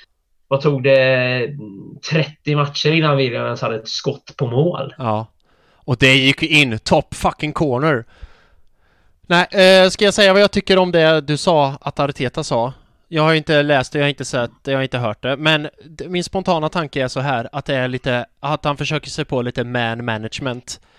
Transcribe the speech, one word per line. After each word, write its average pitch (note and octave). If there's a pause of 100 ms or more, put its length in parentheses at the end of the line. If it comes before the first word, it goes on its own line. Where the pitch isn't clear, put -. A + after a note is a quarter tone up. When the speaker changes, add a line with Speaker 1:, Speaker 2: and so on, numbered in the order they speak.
(480)
Speaker 1:
vad C3+
tog C#3+
det, B2+ (640)
trettio D3+
matcher D3
innan D3+
Willian A#2+
ens A#2+
hade A2+
ett -
skott -
på C3
mål. C#3+
Speaker 2:
Ja. A2 (500)
Och -
det C3
gick C3+
ju D#3+
in, C#3
top -
fucking D3+
corner. C3+ (1200)
Nej, F3
eh, F#3+
ska -
jag G3
säga G3
vad G3
jag G3+
tycker F#3+
om F3+
det D#3+
du D3
sa, C#3+
att -
Arteta C#3
sa? B2 (360)
Jag D#3
har D#3+
inte D3+
läst C#3+
det, D3+
jag C#3+
har C#3+
inte C#3+
sett A#2+ (120)
det, C#3
jag C3+
har C3
inte B2+
hört A2
det. C3
Men D#3 (160)
d-, D#3
min F3+
spontana F3
tanke D3
är B2+
så C3
här, B2+
att C#3+
det D3
är B2+
lite, B2 (140)
att C#3+
han C#3+
försöker D3
sig D3+
på B2+
lite B2
man A#2+
management. A#2+ (180)